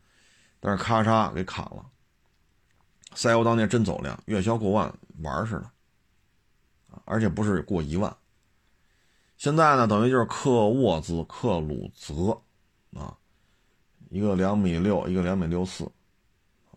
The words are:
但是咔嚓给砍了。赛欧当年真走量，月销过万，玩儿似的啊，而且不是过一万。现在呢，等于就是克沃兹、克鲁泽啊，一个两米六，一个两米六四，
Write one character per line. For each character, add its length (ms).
但 160
是 80
咔 180
嚓 300
给 140
砍 180
了。 220
赛 220
欧 80
当 120
年 140
真 160
走 160
量， 240
月 160
销 160
过 140
万， 220
玩 140
儿 120
似 80
的 180
啊， 160
而 160
且 80
不 140
是 180
过 200
一 140
万。 180
现 180
在 220
呢， 100
等 180
于 60
就 60
是 80
克 420
沃 320
兹、 240
克 380
鲁 340
泽 440
啊， 160
一 100
个 160
两 220
米 200
六， 300
一 80
个 80
两 140
米 100
六 180
四， 240